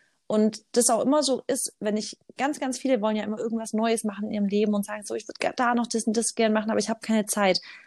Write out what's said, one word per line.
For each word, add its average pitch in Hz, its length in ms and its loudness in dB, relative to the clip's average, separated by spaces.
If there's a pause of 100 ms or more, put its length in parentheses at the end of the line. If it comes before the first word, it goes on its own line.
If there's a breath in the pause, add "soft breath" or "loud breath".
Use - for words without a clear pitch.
(280 soft breath)
Und 214 440 2
das 240 180 4
auch 226 120 2
immer 294 200 4
so 262 240 0
ist, - 340 -4
wenn 208 180 -2
ich, 214 200 -8 (200)
ganz, 277 220 -2
ganz 262 200 -4
viele 254 220 2
wollen 214 140 2
ja 214 80 -2
immer 208 140 -4
irgendwas 226 360 -4
Neues 226 300 0
machen 208 220 -4
in 214 60 -8
ihrem 208 160 0
Leben 208 260 2
und 202 120 0
sagen 208 200 -10
so, 214 80 -8
„Ich 226 140 -6
würd - 120 -14
ga-, - 160 0
da 240 200 2
noch 233 100 0
das 226 200 -4
und 220 120 0
das 226 160 0
gern 226 200 2
machen, 214 180 0
aber 208 80 0
ich 208 100 -2
hab 220 140 -6
keine 220 240 2
Zeit.“ 196 340 2 (260 loud breath)